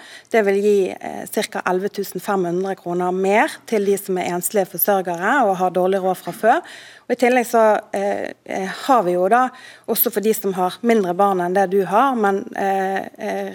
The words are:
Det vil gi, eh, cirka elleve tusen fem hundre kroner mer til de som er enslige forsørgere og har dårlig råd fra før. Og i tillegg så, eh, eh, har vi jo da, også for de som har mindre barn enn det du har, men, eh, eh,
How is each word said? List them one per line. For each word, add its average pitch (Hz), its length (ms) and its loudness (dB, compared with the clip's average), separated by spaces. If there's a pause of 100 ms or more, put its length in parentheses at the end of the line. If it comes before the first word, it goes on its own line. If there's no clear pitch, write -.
(320)
Det 220 140 4
vil 196 160 2
gi, 202 300 4
eh, - 380 -10
cirka - 360 -4
elleve 190 240 -2
tusen 190 320 -8
fem 190 240 -2
hundre 185 300 -4
kroner 180 360 -4
mer 202 380 2 (180)
til 208 180 0
de 196 120 2
som 185 200 -4
er 175 140 -4
enslige 180 360 -2
forsørgere 190 800 0
og 190 120 2
har 185 140 0
dårlig 185 300 2
råd 185 160 0
fra - 140 -10
før. 254 300 2 (480)
Og - 20 -4
i 254 40 0
tillegg 247 300 2
så, 220 360 4 (120)
eh, 196 380 -4 (140)
eh, 190 200 -6
har 208 380 2
vi 175 80 0
jo 180 160 2
da, 247 220 4 (400)
også 233 200 -2
for 208 120 -2
de 220 120 2
som 196 200 -4
har 180 180 0 (100)
mindre 214 320 2
barn 190 280 2
enn 180 120 -2
det 190 160 2
du 196 140 2
har, 233 320 2
men, 196 300 0 (100)
eh, 190 500 -2 (140)
eh, 196 340 -6